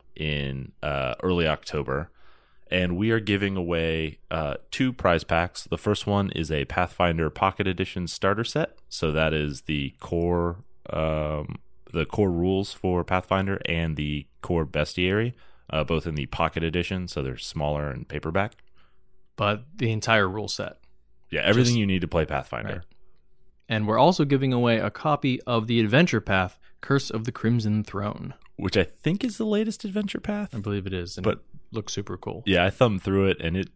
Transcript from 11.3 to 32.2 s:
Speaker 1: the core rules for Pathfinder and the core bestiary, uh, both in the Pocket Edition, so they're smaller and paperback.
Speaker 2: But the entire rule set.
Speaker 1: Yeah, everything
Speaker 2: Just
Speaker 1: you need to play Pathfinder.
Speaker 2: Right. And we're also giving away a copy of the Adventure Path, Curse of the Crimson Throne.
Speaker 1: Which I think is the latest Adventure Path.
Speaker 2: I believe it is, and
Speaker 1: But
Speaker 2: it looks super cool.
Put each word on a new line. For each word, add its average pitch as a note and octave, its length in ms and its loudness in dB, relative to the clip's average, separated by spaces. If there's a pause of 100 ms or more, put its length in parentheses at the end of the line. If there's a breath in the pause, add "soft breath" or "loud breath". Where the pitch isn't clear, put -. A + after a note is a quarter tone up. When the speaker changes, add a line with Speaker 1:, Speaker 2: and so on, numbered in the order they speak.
Speaker 1:
the E2 120 0
core G2 260 2
rules F#2 420 0
for F2+ 320 0
Pathfinder F#2+ 600 0
and E2 300 0
the D2 320 -4 (140)
core E2 240 0
bestiary, F#2 680 0 (360 soft breath)
uh, D#2 140 0
both D#2 220 0
in D#2+ 100 -4
the C#2+ 120 -2
Pocket E2 360 0
Edition, F2 440 -2
so D2+ 160 -4
they're C2 140 -6
smaller D2 520 -4
and C2 180 -10
paperback. E2 500 -4 (800)
Speaker 2:
But G#2 280 0 (120)
the A2+ 160 0
entire G#2+ 360 4
rule G2+ 200 -4
set. - 300 -8 (540)
Speaker 1:
Yeah, D2+ 100 -2
everything A#2+ 320 6
Speaker 2:
Just A#2+ 40 4
Speaker 1:
you G#2+ 80 2
need F#2 160 2
to F2 60 -2
play D#2+ 180 2
Pathfinder. B1+ 480 -4
Speaker 2:
Right. - 240 -12 (720)
And G#2+ 200 0
we're A2 120 4
also D#3+ 260 6
giving C3+ 260 4
away A#2+ 280 4
a G2 100 0
copy C#3 540 0
of A#2 240 2
the A#2 120 4
Adventure A2+ 420 4
Path, F#2 380 0 (220 soft breath)
Curse C#3 280 0
of A2 160 -4
the B2 60 -4
Crimson A2 520 2
Throne. - 500 -6 (240)
Speaker 1:
Which - 180 -2
I G2 80 6
think - 400 -2
is A#3+ 140 -4
the A3 80 -2
latest G#3+ 400 -2
Adventure G3+ 340 -4
Path. - 360 -6
Speaker 2:
I A2 40 -6
believe G2+ 280 -2
it F#2 60 -6
is, F2+ 240 -6
and F#2 60 -8
Speaker 1:
But G#2 140 2
Speaker 2:
it - 60 -16 (280)
looks G#2+ 220 -6
super F#2+ 240 -6
cool. - 280 -8